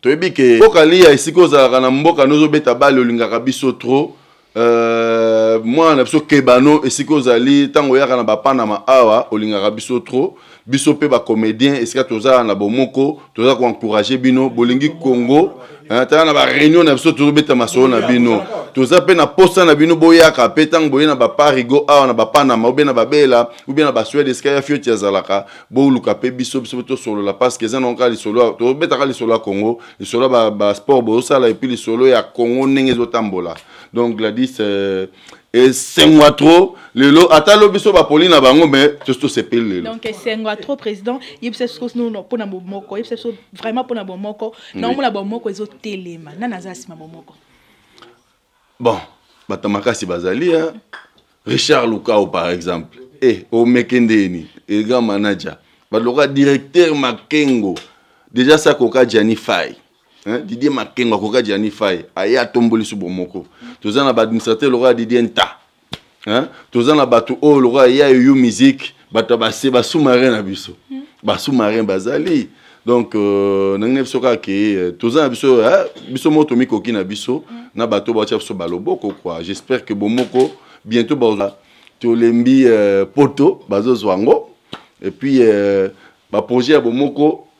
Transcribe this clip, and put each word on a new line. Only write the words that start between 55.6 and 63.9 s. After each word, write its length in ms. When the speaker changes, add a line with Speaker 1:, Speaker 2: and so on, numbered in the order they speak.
Speaker 1:
Baloka 380
directeur 680
Makengo. 800
Déjà, 260
ça, 180
koka 320
Gianni 280
Fay. 400
Hein? 180
Didier 240
Makengo, 480
koka 260
Gianni 280
Fay. 340
Aya 300
tomboli 400
su 100
bomoko. 520
Toza 220